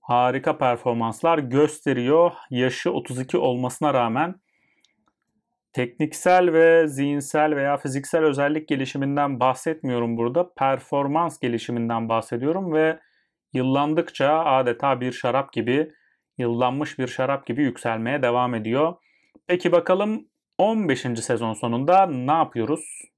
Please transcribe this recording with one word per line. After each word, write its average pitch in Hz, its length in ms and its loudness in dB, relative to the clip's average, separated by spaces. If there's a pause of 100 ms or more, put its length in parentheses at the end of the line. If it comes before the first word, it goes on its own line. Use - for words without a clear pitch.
Harika 135 580 2
performanslar 120 800 0
gösteriyor. 143 920 2 (180)
Yaşı 127 420 0
otuz 127 280 -6
iki 131 180 -2
olmasına 127 560 -2
rağmen 127 400 0 (1400)
tekniksel 165 800 2
ve 165 360 6
zihinsel 143 680 0
veya 139 200 0
fiziksel 139 480 -2
özellik 147 440 0
gelişiminden 139 720 -2
bahsetmiyorum 127 760 -2
burada. 135 380 -2
Performans 139 840 -2
gelişiminden 117 720 -4
bahsediyorum 139 640 -2
ve 160 280 0 (520)
yıllandıkça 147 920 0
adeta 131 560 0
bir 127 120 -4
şarap 131 400 -2
gibi, 131 400 0 (460)
yıllanmış 123 600 -2
bir 131 80 -2
şarap 131 400 -4
gibi 123 160 -2
yükselmeye 123 600 -2
devam 123 320 0
ediyor. 123 400 0 (520)
Peki 180 260 -2
bakalım 190 560 0 (300)
on 214 300 0
beşinci 123 340 -2
sezon 113 300 -2
sonunda 139 540 2
ne 131 260 -4
yapıyoruz? 151 680 -2 (160)